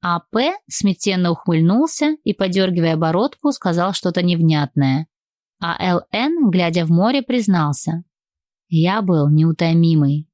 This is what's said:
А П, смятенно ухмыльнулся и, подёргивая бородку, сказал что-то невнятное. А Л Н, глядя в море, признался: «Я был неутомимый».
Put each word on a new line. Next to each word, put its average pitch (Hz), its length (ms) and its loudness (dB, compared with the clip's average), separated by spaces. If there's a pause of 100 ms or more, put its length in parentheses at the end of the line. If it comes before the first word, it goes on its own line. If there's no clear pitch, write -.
А 175 200 -4
П, 294 360 -4 (120)
смятенно 180 640 -2
ухмыльнулся 214 880 0
и, 202 100 -4
подёргивая 180 640 0
бородку, 180 540 -2
сказал 185 420 -2
что-то 180 300 -4
невнятное. 156 880 0 (520)
А 170 240 -6
Л 180 180 0 (100)
Н, 269 380 0
глядя 170 340 0
в 160 60 -2
море, 226 320 2
признался: 175 840 -2 (640)
«Я 175 340 0
был 160 260 2
неутомимый». 156 1040 2